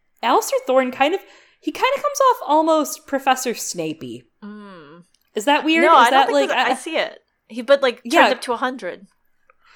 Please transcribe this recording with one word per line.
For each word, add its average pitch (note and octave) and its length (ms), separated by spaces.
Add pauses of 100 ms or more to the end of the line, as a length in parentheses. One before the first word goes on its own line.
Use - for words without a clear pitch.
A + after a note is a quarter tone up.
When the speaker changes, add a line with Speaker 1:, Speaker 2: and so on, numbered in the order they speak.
(240)
Speaker 1:
Alistair G#4+ 420
Thorne B3+ 260
kind C#4+ 220
of, G4 60 (400)
he D4+ 140
kind B4+ 240
of - 60
comes C#5+ 160 (120)
off B4+ 140
almost D#4 640
Professor C4 460
Snapey. D3+ 680 (200)
Speaker 2:
Mm. F#3+ 600 (320)
Speaker 1:
Is G#3+ 100
that C#4+ 200
weird? D#4+ 180
Speaker 2:
No, D#4+ 160
Speaker 1:
Is A#3+ 80
Speaker 2:
I - 20
don't C4+ 120
Speaker 1:
that, C4 60
Speaker 2:
think C#4+ 80
Speaker 1:
like, C#4 140
Speaker 2:
that, B3 180
I B3+ 40
Speaker 1:
I B3+ 40
Speaker 2:
see D#4+ 200
it. - 240 (320)
He, A#3 120
but, C#4 180
like, B3+ 220
turned A#3+ 100
Speaker 1:
Yeah. C4+ 140
Speaker 2:
up A#3+ 140
to B3 120
a A3+ 40
hundred. G3+ 500 (680)